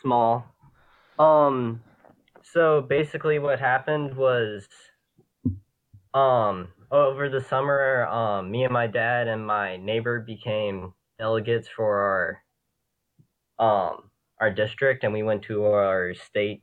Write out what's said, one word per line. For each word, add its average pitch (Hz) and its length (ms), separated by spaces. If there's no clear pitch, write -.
small. 120 420
Um, 139 640
so 156 380
basically 151 580
what 143 200
happened 135 580
was, 117 500
um, 110 540
over 139 380
the 135 120
summer, 135 680
um, 101 440
me 123 140
and 123 80
my 120 140
dad 117 420
and 110 180
my 101 300
neighbor 113 440
became 107 720
delegates 113 500
for 101 720
our, 104 320
um, - 200
our 110 100
district, 113 540
and 107 80
we 107 100
went 107 200
to 107 240
our 95 480
state 104 480